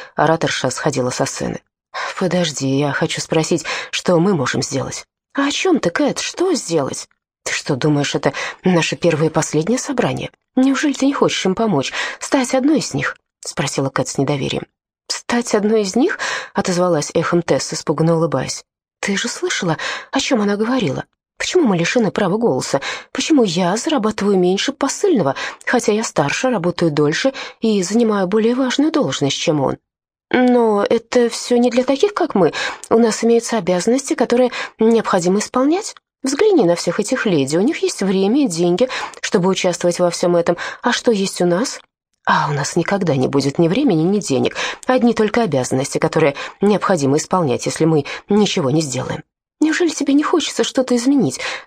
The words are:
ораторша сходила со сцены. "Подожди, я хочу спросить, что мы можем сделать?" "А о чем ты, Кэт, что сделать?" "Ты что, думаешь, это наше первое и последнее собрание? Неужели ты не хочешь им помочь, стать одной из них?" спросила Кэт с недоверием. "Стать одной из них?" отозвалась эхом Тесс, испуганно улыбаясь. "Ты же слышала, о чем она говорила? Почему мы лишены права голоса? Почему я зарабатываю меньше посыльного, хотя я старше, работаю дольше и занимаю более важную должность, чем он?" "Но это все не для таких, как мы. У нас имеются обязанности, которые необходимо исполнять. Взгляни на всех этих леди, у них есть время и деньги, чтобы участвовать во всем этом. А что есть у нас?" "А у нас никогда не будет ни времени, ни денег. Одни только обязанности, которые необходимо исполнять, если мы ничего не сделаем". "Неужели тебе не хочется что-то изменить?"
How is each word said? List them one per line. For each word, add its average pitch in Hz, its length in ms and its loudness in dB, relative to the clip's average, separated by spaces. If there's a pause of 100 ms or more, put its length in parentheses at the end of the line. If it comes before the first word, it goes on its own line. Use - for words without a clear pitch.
(160)
ораторша 151 560 0
сходила 127 400 -2
со 139 140 -2
сцены. - 360 -8 (580)
"Подожди, 170 480 -2
я 139 240 0
хочу 156 300 -2
спросить, 165 420 0 (280)
что - 280 2
мы 196 140 4
можем 131 300 -2
сделать?" 131 420 -6 (300)
"А 277 120 0
о 285 40 -2
чем 349 280 0
ты, 170 120 0
Кэт, 262 280 -2
что - 340 -2
сделать?" 165 540 -4 (360)
"Ты - 80 -8
что, - 240 -4
думаешь, 143 400 0
это 147 180 0 (300)
наше 175 320 2
первое 160 320 2
и 156 40 0
последнее 160 460 0
собрание? 180 540 -4 (240)
Неужели 269 380 2
ты - 120 -2
не 277 80 2
хочешь - 320 0
им 190 100 2
помочь, 202 360 0 (280)
стать 262 360 0
одной 269 240 2
из - 140 -6
них?" 139 240 -4 (280)
спросила 139 440 -4
Кэт - 180 -2
с - 100 -6
недоверием. 139 480 -2 (440)
"Стать - 440 -4
одной 214 280 2
из 190 140 -4
них?" 294 220 2 (360)
отозвалась 180 600 0
эхом 170 280 2
Тесс, - 320 -2
испуганно 160 420 0
улыбаясь. 143 480 -2 (380)
"Ты 196 160 -2
же 233 100 -4
слышала, 208 500 -4 (340)
о 277 80 -2
чем 262 220 0
она 202 140 0
говорила? 214 480 -2 (340)
Почему 349 300 2
мы 196 80 4
лишены 170 360 0
права 196 260 0
голоса? 156 420 0 (320)
Почему 269 320 2
я 180 320 0
зарабатываю 214 640 0
меньше 185 340 2
посыльного, 269 640 0 (300)
хотя - 260 2
я 214 120 0
старше, - 460 -2
работаю 175 420 0
дольше 151 420 2 (260)
и 208 240 2
занимаю 208 440 2
более 220 280 2
важную 269 360 0
должность, 143 460 0
чем 156 220 0
он?" 131 180 0 (540)
"Но 233 580 4
это 233 380 2
все 240 300 -2
не 240 120 4
для 240 140 0
таких, 277 300 2
как - 220 -2
мы. 170 180 4 (360)
У 226 80 4
нас 226 280 2
имеются 233 320 2
обязанности, 190 560 0
которые 240 380 2 (280)
необходимо 208 600 2
исполнять. 294 560 -2 (280)
Взгляни 302 400 2
на 170 120 4
всех - 260 -4
этих 240 240 -2
леди, 151 320 2
у 175 40 2
них 294 220 0
есть - 180 -4
время 196 440 2
и - 20 -2
деньги, 175 400 2 (340)
чтобы 185 280 0
участвовать 175 500 -2
во 175 100 6
всем 175 280 2
этом. 170 180 2 (260)
А 240 120 0
что - 180 2
есть 196 300 0
у 180 40 4
нас?" 175 340 0 (460)
"А 151 240 0
у 147 40 -2
нас 143 240 -2
никогда 175 400 0
не 131 100 2
будет 135 320 0
ни 170 80 4
времени, 190 360 2
ни 202 160 2
денег. 127 360 -2 (320)
Одни 240 260 4
только 220 300 0
обязанности, 135 540 -2
которые 156 380 2 (260)
необходимо 170 560 2
исполнять, 156 480 0
если - 180 -2
мы 160 220 2 (240)
ничего 196 420 2
не 156 100 2
сделаем". 127 420 -6 (360)
"Неужели 311 300 2
тебе 277 240 -2
не 285 100 4
хочется - 400 -2
что-то 254 320 0
изменить?" 240 460 0 (240)